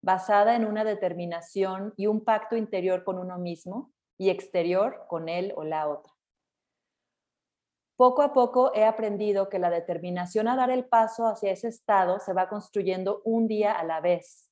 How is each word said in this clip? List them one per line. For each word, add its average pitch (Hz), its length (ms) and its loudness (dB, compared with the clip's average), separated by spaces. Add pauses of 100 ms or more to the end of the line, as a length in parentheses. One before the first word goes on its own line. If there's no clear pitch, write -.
basada 202 540 4
en 226 80 2
una 214 200 -2
determinación 190 1120 -4
y 196 80 -2
un 220 180 0
pacto 220 320 0
interior 185 480 -2
con 185 140 -4
uno 180 180 -8
mismo 180 560 -10 (240)
y 190 140 2
exterior 180 800 -2
con 165 200 -6
él 180 280 -4
o 156 80 -8
la 156 240 -4
otra. - 240 -10 (1900)
Poco 254 240 6
a 285 100 2
poco 254 420 4
he 214 100 4
aprendido 208 640 0
que 196 100 -4
la 175 120 2
determinación 180 760 -4
a 254 80 2
dar 254 140 2
el 254 160 0
paso 226 400 2
hacia 202 240 -2
ese 190 180 -6
estado 196 520 0
se 190 120 -6
va 185 160 0
construyendo 190 760 -4
un 226 240 2
día 214 240 2
a 165 120 -2
la 160 160 -4
vez. 175 520 -2